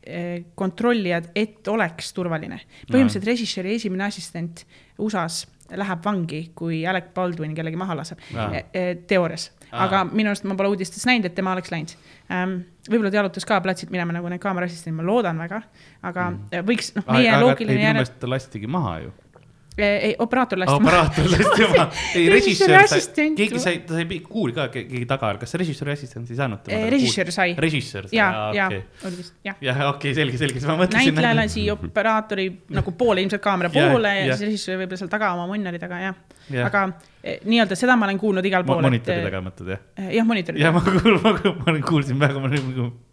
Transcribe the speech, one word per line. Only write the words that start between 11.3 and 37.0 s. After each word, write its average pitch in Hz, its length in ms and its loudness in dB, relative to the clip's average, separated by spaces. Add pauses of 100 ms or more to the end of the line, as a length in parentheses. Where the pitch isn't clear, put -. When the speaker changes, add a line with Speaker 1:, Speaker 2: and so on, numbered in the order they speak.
Speaker 1:
tema 190 180 -2
oleks 185 180 -6
läinud. 165 240 -8 (340)
Ähm, 180 360 -4 (240)
võib-olla 214 220 2
ta 208 120 0
jalutas 196 220 -6
ka 202 160 2
platsilt 180 300 -4
minema 170 220 -4
nagu 175 160 -6
need 180 120 -6
kaameraassistendid, 175 560 -4
ma 160 60 -6
loodan 190 340 0
väga. 180 260 -8 (400)
Aga, 180 280 -4
Speaker 2:
Mhm. 175 80 -8 (120)
Speaker 1:
äh, 175 120 -4
võiks, 220 320 -4
noh, 202 120 -4
Speaker 2:
Aa, - 100 0
Speaker 1:
meie 247 120 6
Speaker 2:
aga 220 160 4
Speaker 1:
loogiline 214 260 2
Speaker 2:
ei, - 60 2
minu 208 100 2
Speaker 1:
järel- 220 60 4
Speaker 2:
meelest 127 260 -2
ta 123 80 -6
lastigi 120 400 -6
maha 120 340 -2
ju. - 100 -10 (640)
Speaker 1:
Äh, 208 300 0
ei, 214 140 0
operaator 233 400 0
lasti 143 240 2
maha. 175 160 8 (100)
Speaker 2:
Operaator - 220 2
lasti 214 360 6
Speaker 1:
<laughs> - 60 2
Speaker 2:
maha. 165 180 6 (240)
Ei, 330 140 6
Speaker 1:
Režissööri - 0 -
Speaker 2:
režissöör 381 380 6
sai, 370 160 10
Speaker 1:
assistent. 311 540 2
Speaker 2:
keegi 214 220 2
sai, 175 200 0
ta 165 160 -10
sai 165 100 0
pi-, 170 160 -8
kuuli 196 320 -2
ka, 139 160 -2
ke-, 117 180 -8
keegi 123 200 -6
taga, 123 320 0
kas - 160 -10
režissöör 156 380 -4
assistent 120 360 -12
ei 117 80 -8
saanud 127 240 -2
temaga - 160 -4
Speaker 1:
Äh, 220 60 0
Speaker 2:
kuuli? 220 100 2
Speaker 1:
režissöör 208 380 2
sai. 175 260 0
Speaker 2:
Režissöör 160 500 -2
sai, 226 120 -2
Speaker 1:
Jaa, 202 120 4
Speaker 2:
aa, 107 220 -2
Speaker 1:
jaa, 101 140 0
Speaker 2:
okei. 95 160 -4 (220)
Speaker 1:
oli 180 120 -8
vist, 180 160 -16 (100)
jah. 190 160 -10
Speaker 2:
Jah, 139 300 0
okei, 143 240 -2
selge, 135 240 0
selge, 139 220 -2
siis 139 80 -4
ma 156 100 0
mõtlesin 180 380 4
Speaker 1:
Näitleja 233 180 4
Speaker 2:
nagu 226 80 4
Speaker 1:
lasi 214 300 -2
operaatori 214 760 -2 (240)
nagu - 220 -2
poole, 202 320 2
ilmselt 202 180 -2
kaamera 180 320 0
Speaker 2:
Jaa, - 160 6
Speaker 1:
poole 220 200 4 (100)
ja 190 80 0
Speaker 2:
jaa. 131 100 0
Speaker 1:
siis 208 140 -2
režissöör 190 260 -4
võib-olla 185 200 -6
seal 180 120 -8
taga 208 240 0
oma 175 140 -4
monitori 185 320 -6
taga, 175 200 -10
jah. 190 140 -6 (380)
Speaker 2:
Jah. 123 160 0
Speaker 1:
Aga, 190 260 0 (300)